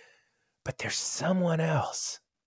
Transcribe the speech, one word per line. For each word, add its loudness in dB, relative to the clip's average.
but -6
there's -4
someone 2
else." 0